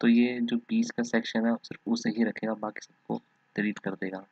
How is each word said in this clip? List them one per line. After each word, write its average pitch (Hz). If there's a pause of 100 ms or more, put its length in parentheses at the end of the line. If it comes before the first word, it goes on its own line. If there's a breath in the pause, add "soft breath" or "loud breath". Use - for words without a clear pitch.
तो 120
ये 120
जो 117
बीच 117
का 120
section 113
है 117
सिर्फ -
उसे 113
ही 113
रखेगा, 110
बाकी 107
सबको - (340)
delete 104
कर 95
देगा। 95 (120)